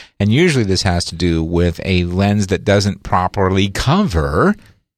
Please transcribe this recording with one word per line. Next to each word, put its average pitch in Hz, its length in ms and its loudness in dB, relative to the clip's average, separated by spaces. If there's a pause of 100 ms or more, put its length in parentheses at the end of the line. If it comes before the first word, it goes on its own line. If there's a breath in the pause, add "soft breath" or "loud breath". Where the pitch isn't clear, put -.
(200 loud breath)
And 104 140 2
usually 147 300 2
this 92 200 0
has 87 220 -2
to - 100 -10
do 82 280 0
with 85 400 0
a 90 220 0
lens 98 420 0
that 90 160 -2
doesn't 101 400 0
properly 95 680 0
cover 127 840 0 (420 soft breath)